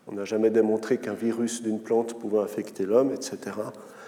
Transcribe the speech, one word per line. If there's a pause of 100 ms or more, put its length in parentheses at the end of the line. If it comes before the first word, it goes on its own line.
On
n'a
jamais
démontré
qu'un
virus
d'une
plante
pouvait
infecter
l'homme,
et
cetera. (360)